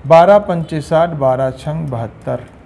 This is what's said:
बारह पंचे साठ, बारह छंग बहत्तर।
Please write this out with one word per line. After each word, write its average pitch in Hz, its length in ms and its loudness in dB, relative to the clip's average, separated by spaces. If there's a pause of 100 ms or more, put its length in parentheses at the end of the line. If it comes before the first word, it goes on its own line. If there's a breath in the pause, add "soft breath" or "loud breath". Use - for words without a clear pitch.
बारह 175 340 6
पंचे 170 420 -6
साठ, 170 280 0
बारह 135 420 -2
छंग 151 360 -8
बहत्तर। 120 580 -10 (200)